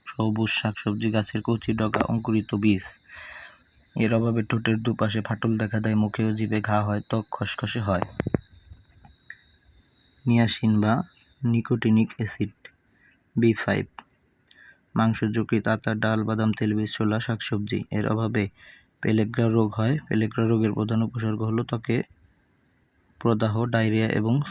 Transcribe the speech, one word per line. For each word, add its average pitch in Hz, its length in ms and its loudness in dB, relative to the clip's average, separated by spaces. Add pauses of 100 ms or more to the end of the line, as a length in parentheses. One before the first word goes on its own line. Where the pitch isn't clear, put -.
সবুজ 110 440 -2
শাকসবজি, 107 600 -2
গাছের 107 300 -2
কচি 117 320 -2
ডগা, 110 280 0
অঙ্কুরিত 110 540 0
বীজ। 101 300 2 (1080)
এর 113 180 2
অভাবে 113 300 2
ঠোঁটের 110 340 0
দুপাশে 110 440 0
ফাটল 110 360 -2
দেখা 110 220 0
দেয়, 107 160 0
মুখে 107 300 0
ও 110 100 2
জিভে 107 260 0
ঘা 107 200 2
হয়, 104 200 0
ত্বক 113 300 -4
খসখসে - 480 -4
হয়। 98 220 0 (2250)
নিয়াসিন 117 540 4
বা 113 220 2 (400)
নিকোটিনিক 117 760 2
অ্যাসিড 107 320 -4 (840)
বি 117 180 4
ফাইভ, 101 320 0 (1120)
মাংস, 113 280 2 (100)
যকৃৎ, 113 340 0
আতা, 110 280 0
ডাল, 110 280 0
বাদাম, 110 280 0
তেলবীজ, 107 420 0
ছোলা, 107 260 0
শাকসবজি। 104 720 -4
এর 104 160 0
অভাবে 110 420 0 (520)
পেলেগ্রা 110 480 2
রোগ 110 240 2
হয়। 120 240 0 (120)
পেলেগ্রা 110 380 0
রোগের 110 260 2
প্রধান 110 280 0
উপসর্গ 110 400 -4
হলো 113 220 -2
ত্বকে 117 400 -4 (1160)
প্রদাহ, 113 460 0
ডায়রিয়া 110 420 0
এবং 110 440 0